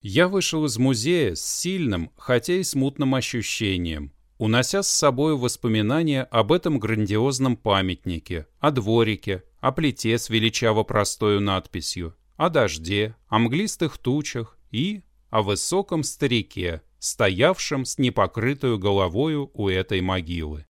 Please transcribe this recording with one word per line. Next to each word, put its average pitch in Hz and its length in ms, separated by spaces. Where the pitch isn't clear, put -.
Я 131 260
вышел 165 360
из 117 140
музея 131 560
с - 100
сильным, 143 720
хотя 127 380
и 185 80
смутным 135 520
ощущением, 90 1000
унося 123 440
с - 60
собой 143 480
воспоминания 123 880
об 113 280
этом 170 260
грандиозном 110 800
памятнике, 92 880
о 151 120
дворике, 110 760
о 135 120
плите 120 440
с - 140
величаво 110 540
простою 104 560
надписью, 90 760
о 165 120
дожде, 104 680
о 107 100
мглистых 147 600
тучах 127 600
и 185 320
о 110 140
высоком 160 600
старике, 101 800
стоявшем 127 840
с - 140
непокрытою 120 800
головою 101 760
у 101 140
этой 92 320
могилы. 82 720